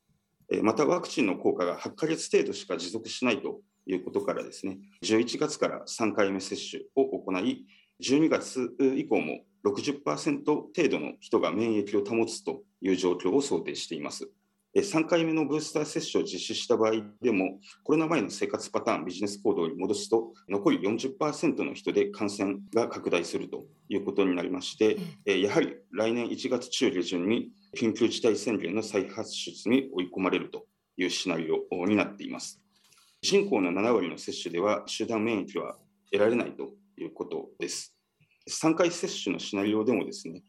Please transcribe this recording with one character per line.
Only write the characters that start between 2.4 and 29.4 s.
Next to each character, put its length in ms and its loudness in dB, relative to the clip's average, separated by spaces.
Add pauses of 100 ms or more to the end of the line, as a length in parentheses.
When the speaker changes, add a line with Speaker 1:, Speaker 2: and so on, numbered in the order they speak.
Speaker 1:
度 60 -2
し 140 -10
か 120 -2
持 140 -8
続 160 -8
し 160 -4
な 80 4
い 100 0
と 200 -6 (240)
い 100 0
う 80 -2
こ 80 -8
と 100 0
か 120 -2
ら 100 -4
で 80 -14
す 140 -12
ね、 140 -8 (220)
十 200 4
一 160 -4
月 200 -2
か 120 2
ら 160 -8
三 280 -2
回 200 2
目 80 -2
接 160 -6
種 260 -10 (120)
を 100 4 (140)
行 200 -6
い、 260 -2 (340)
十 200 4
二 100 4
月 460 -2 (220)
以 100 -2
降 120 2
も 240 -4 (200)
六 180 2
十 120 -2
パ 200 -4
ー 40 -2
セ 140 0
ン 120 -2
ト 300 0
程 140 4
度 120 0
の 200 -6
人 220 2
が 100 2
免 320 2
疫 180 2
を 40 -4
保 200 2
つ 180 -8
と 200 -4 (160)
い 120 2
う 40 6
状 180 4
況 180 0
を 100 6
想 180 0
定 160 -6
し 120 -8
て 80 -6
い 60 -6
ま 100 -6
す。 180 -10 (460)
え、 80 6
三 240 2
回 180 4
目 80 2
の 140 4
ブ 100 0
ー 20 0
ス 140 -6
タ 60 0
ー 60 0
接 260 -4
種 120 2
を 20 -2
実 140 -6
施 160 -6
し 120 -4
た 100 6
場 120 4
合 140 0 (180)
で 100 4
も、 280 0 (240)
コ 100 2
ロ 40 6
ナ 100 2
前 140 2
の 80 -2
生 180 -2
活 220 -4
パ 120 -2
タ 100 2
ー 80 2
ン、 60 -6
ビ 80 -6
ジ 80 -10
ネ 60 0
ス 140 -10
行 140 2
動 120 0
に 80 -6
戻 200 0
す 140 -4
と、 240 2 (140)
残 240 2
り 120 2
四 140 2
十 120 -4
パ 200 -2
ー 40 -2
セ 140 -2
ン 80 2
ト 100 -2
の 80 -6
人 180 -2
で 200 2
感 180 -2
染 280 -2 (140)
が 160 2
拡 220 -6
大 160 2
す 140 -4
る 100 -6
と 160 -10 (240)
い 80 0
う 80 -2
こ 80 -2
と 100 4
に 120 4
な 80 -2
り 80 -4
ま 100 -4
し 160 -8
て、 180 4
Speaker 2:
う 40 -4
ん。 20 -8 (240)
Speaker 1:
え、 160 4
や 100 2
は 80 4
り 140 0 (180)
来 220 0
年 180 -2
一 180 -4
月 200 -2
中 220 2
下 100 0
旬 260 -2
に 220 0 (260)
緊 180 2
急 140 4
事 140 -4
態 140 4
宣 240 -2
言 160 -4
の 80 0
再 260 -2
発 240 -10
出 360 -8